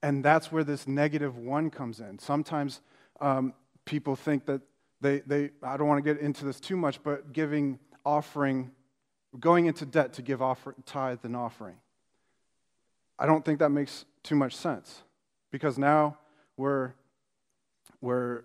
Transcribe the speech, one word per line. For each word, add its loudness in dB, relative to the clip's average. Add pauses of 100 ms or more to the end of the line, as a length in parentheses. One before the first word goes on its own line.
And 0
that's 4
where 2
this -2
negative 0
one -2
comes -10
in. -14
Sometimes, -2 (400)
um, 0 (320)
people -2
think -2
that -2 (400)
they, 2
they, -2 (120)
I -4
don't 2
wanna 4
get 2
into -4
this -6
too -6
much, -2
but -4
giving, 0 (260)
offering, 0 (680)
going 6
into 0
debt 2
to -12
give -4
offer-, -2
tithe -6
and -4
offering. -8 (1400)
I -2
don't 4
think 0
that 6
makes -2 (180)
too -4
much 2
sense -8 (480)
because -2
now 4 (400)
we're, 0 (1080)
we're, -2